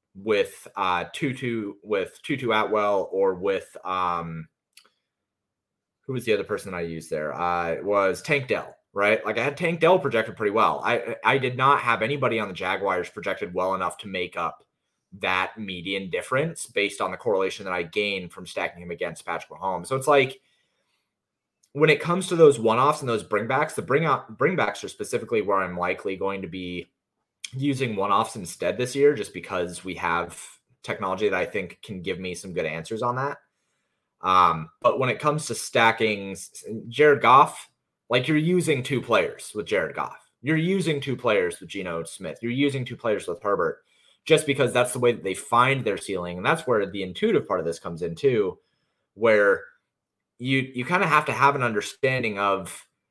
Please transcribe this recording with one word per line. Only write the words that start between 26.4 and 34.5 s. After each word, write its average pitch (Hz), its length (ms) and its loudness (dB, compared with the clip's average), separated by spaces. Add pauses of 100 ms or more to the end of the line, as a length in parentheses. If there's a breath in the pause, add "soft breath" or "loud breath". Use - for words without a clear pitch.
to 90 40 -10
be 90 420 -10 (640)
using 131 440 -2
one-offs 101 400 0
instead 90 400 -4
this - 180 -4
year, 143 180 6
just 107 200 -6
because 87 500 -6
we 92 120 -8
have 85 460 -2 (400)
technology 98 460 -2
that 95 100 2
I 90 80 0
think 92 380 -6
can 92 180 -10
give 90 160 -4
me 90 160 -6
some 92 200 -12
good 82 120 -2
answers 82 360 -6
on 123 160 -2
that. 143 200 -4 (840)
Um, 87 480 4 (120)